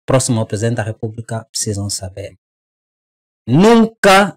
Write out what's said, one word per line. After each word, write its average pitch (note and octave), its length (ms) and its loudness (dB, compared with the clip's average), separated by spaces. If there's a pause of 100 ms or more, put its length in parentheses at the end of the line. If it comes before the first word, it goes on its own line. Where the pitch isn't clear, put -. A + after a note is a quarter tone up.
próximas B2 360 0
ao A2+ 40 -4
Presidente A2+ 300 -4
da A2+ 80 -4
República A2 680 -10
precisam G2+ 380 -6
saber. F#2+ 460 -12 (1120)
Nunca G3+ 880 4